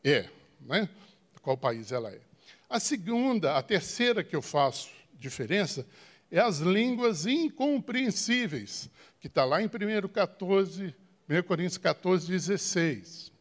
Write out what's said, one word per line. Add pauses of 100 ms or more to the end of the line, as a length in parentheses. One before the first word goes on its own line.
é, (320)
né? (460)
De
qual
país
ela
é. (480)
A
segunda,
a
terceira
que
eu
faço (240)
diferença (460)
é
as
línguas
incompreensíveis, (300)
que
tá
lá
em
primeiro
quatorze, (300)
primeiro
Coríntios
quatorze,
dezesseis.